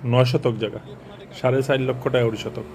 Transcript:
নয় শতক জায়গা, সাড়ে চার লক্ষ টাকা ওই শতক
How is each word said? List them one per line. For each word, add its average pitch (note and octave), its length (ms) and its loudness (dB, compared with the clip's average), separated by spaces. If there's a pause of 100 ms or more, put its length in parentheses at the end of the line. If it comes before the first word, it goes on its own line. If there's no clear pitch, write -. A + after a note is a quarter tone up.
নয় B2 200 6
শতক B2+ 360 2
জায়গা, A2 180 -4 (600)
সাড়ে C3 220 2
চার C3 180 2
লক্ষ B2+ 280 -2
টাকা B2 160 2
ওই A2 120 0
শতক - 280 -8 (100)